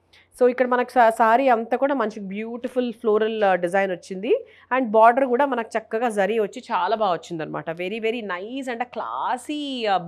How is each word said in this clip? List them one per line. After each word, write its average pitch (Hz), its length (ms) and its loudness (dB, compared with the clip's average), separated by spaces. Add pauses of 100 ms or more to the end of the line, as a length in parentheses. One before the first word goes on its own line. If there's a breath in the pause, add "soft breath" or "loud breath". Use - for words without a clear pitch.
(380 soft breath)
So 262 140 4
ఇక్కడ 254 220 0
మనకు 247 220 0
సా-, 226 240 6
సారీ 233 240 4 (140)
అంతా 233 260 -4
కూడా 285 180 2
మంచి 220 160 -4 (160)
బ్యూటిఫుల్ 240 560 -6 (120)
ఫ్లోరల్, 220 360 2 (120)
ఆ, - 20 4 (140)
డిజైన్ 196 300 0
వచ్చింది. 196 360 -4 (440 loud breath)
And 262 80 2 (120)
బార్డర్ 240 380 8
కూడా 262 180 2
మనకు 226 240 -6
చక్కగా 220 320 -4 (100)
జరీ 202 180 0 (100)
వచ్చి 196 140 -10 (120)
చాలా 190 220 0 (100)
బాగా 185 140 2
వచ్చిందనమాట. 151 500 -8 (160)
Very, 208 140 -6 (100)
very 233 140 -4 (120)
nice 240 400 -10
and 233 120 -6
a 240 100 -20
classy, 208 680 -6 (300)
ఆ, - 20 2 (120)